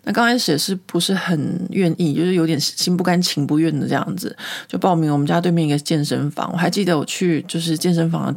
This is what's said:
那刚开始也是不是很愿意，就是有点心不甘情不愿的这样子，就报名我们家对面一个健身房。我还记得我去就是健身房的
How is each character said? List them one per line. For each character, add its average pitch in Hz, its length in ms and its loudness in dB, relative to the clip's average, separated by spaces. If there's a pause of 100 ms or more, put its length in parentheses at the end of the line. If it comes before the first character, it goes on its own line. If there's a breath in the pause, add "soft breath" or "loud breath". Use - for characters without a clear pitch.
那 - 100 -4
刚 233 140 2
开 240 100 2
始 226 140 0
也 143 80 2
是 190 160 -2
不 - 240 -4
是 190 160 0
很 180 560 -2
愿 180 260 2
意， 160 180 2
就 156 100 0
是 185 100 2
有 165 100 4
点 160 140 0
心 - 380 -2
不 175 80 0
甘 180 180 4
情 147 240 0
不 147 140 2
愿 160 180 2
的 135 80 -2
这 - 80 0
样 139 220 -2
子， - 200 -8 (300 loud breath)
就 - 100 -8
报 185 160 2
名 160 200 2
我 147 40 2
们 143 80 2
家 165 160 2
对 180 120 0
面 165 160 2
一 - 20 0
个 143 80 2
健 147 260 0
身 135 280 -2
房。 - 200 -6
我 - 40 -6
还 170 120 0
记 196 160 0
得 170 140 2
我 - 60 -2
去 170 420 0
就 170 140 -4
是 165 180 -2
健 180 160 2
身 165 160 2
房 156 160 -2
的 135 100 -2